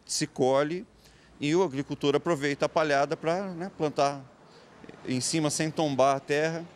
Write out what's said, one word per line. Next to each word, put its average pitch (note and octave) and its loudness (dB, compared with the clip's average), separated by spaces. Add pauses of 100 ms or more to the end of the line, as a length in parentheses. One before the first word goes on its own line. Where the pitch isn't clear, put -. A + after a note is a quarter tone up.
se - -4
colhe D3 0 (560)
e D3 0
o F#3+ 4
agricultor C#3+ -2
aproveita C#3+ 0
a - 0
palhada D3 2
pra, F3+ -2
né, F3+ -10
plantar C#3+ 0 (840)
em B2+ -2
cima D3+ 0
sem D#3+ -2
tombar C#3 2
a C#3 -4
terra D#3+ -2 (100)